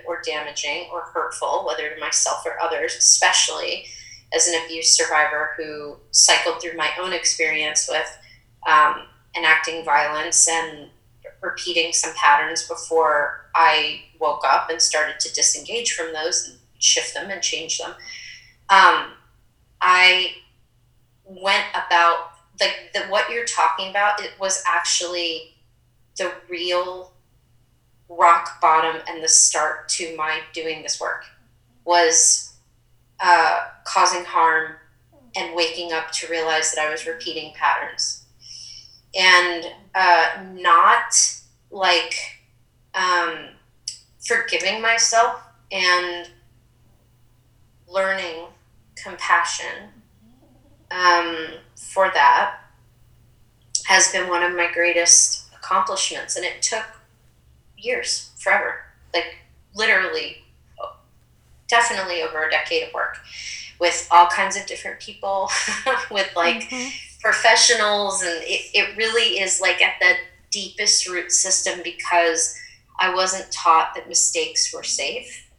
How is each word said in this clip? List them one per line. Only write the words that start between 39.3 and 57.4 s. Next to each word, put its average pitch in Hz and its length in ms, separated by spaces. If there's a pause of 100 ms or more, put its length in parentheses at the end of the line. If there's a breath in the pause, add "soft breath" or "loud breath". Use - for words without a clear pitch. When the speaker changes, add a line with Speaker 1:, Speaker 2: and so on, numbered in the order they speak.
Speaker 1:
uh, 180 480 (100)
not, 180 600 (580)
like, 180 440 (800)
um, 170 540 (800)
forgiving 220 540
myself 226 600 (300)
and 180 580 (1600)
learning 180 600 (480)
compassion, 180 920 (1040)
um, 170 560 (280)
for - 380
that - 440 (1300)
has 190 260
been 180 180
one 175 140
of 180 120
my 170 160
greatest 170 760 (100)
accomplishments. - 800
And 180 100
it - 160
took - 240 (920)